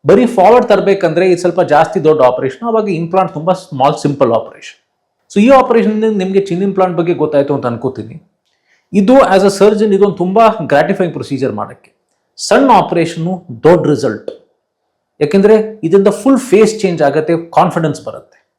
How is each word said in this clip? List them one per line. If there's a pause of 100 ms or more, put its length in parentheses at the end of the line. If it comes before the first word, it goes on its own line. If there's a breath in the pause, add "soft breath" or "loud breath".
ಬರೀ
ಫಾರ್ವರ್ಡ್
ತರ್ಬೇಕಂದ್ರೆ
ಇದು
ಸ್ವಲ್ಪ
ಜಾಸ್ತಿ
ದೊಡ್ಡ
ಆಪರೇಷನ್,
ಅವಾಗ
ಇಂಪ್ಲಾಂಟ್
ತುಂಬಾ
ಸ್ಮಾಲ್
ಸಿಂಪಲ್
ಆಪರೇಷನ್. (480)
So
ಈ
ಆಪರೇಷನ್
ಇಂದ
ನಿಮ್ಗೆ
ಚಿನ್
ಇಂಪ್ಲಾಂಟ್
ಬಗ್ಗೆ
ಗೊತ್ತಾಯ್ತು
ಅಂತ
ಅನ್ಕೋತೀನಿ. (520)
ಇದು
as
a
surgeon
ಇದೊಂದು
ತುಂಬಾ (140)
ಗ್ರಾಟಿಫೈಯಿಂಗ್
ಪ್ರೊಸೀಜರ್
ಮಾಡಕ್ಕೆ. (400)
ಸಣ್ಣ
ಆಪರೇಷನ್ನು (180)
ದೊಡ್ಡ
ರಿಸಲ್ಟ್, (920)
ಯಾಕೆಂದ್ರೆ
ಇದರಿಂದ
ಫುಲ್
ಫೇಸ್
ಚೇಂಜ್
ಆಗತ್ತೆ,
ಕಾನ್ಫಿಡೆನ್ಸ್
ಬರುತ್ತೆ.